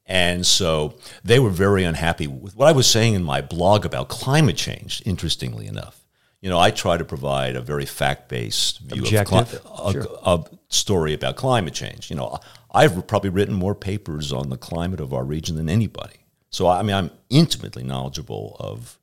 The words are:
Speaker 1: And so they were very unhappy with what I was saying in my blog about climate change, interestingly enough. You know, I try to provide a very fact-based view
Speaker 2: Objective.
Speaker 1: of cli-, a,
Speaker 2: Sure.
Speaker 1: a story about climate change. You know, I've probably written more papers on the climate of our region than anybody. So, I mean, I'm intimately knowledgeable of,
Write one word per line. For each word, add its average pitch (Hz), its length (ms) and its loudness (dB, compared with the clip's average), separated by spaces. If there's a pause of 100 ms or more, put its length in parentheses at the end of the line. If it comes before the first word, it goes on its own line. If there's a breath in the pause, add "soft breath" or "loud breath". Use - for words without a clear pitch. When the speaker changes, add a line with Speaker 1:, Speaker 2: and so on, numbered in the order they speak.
Speaker 1:
And 90 400 2
so 80 500 2 (280 loud breath)
they 117 160 6
were 120 100 6
very 95 340 4
unhappy 82 440 0
with 71 280 -12
what 131 120 4
I 165 40 8
was 131 180 6
saying 113 240 4
in 92 100 0
my 71 180 0
blog 87 440 4
about 67 240 -6
climate 135 480 2
change, - 480 -8
interestingly 64 600 -4
enough. 50 300 -12 (440)
You 95 80 -6
know, 87 100 4
I 101 120 8
try 87 260 0
to 82 80 -4
provide 67 500 -4
a 64 60 -6
very 69 240 -6
fact-based - 920 -4
view 64 240 -8
Speaker 2:
Objective. 101 340 2
Speaker 1:
of - 260 0
cli-, - 260 -6
a, - 40 2
Speaker 2:
Sure. - 300 -6
Speaker 1:
a 87 200 2 (260)
story 80 440 0
about 65 220 -4
climate 107 400 0
change. - 340 -12
You 87 80 -8
know, 62 220 -6 (340 loud breath)
I've 92 340 4
probably 98 220 0
written 98 240 0
more 95 220 0
papers 76 580 -6
on 67 160 -4
the 64 80 -8
climate 87 420 -6
of 67 140 -8
our 64 100 -2
region 78 320 -6
than 80 140 -4
anybody. - 480 -2 (320)
So, 92 180 0
I 90 140 4
mean, 104 140 0
I'm 90 160 -2 (180)
intimately - 540 2
knowledgeable 65 760 -8
of, 52 440 -12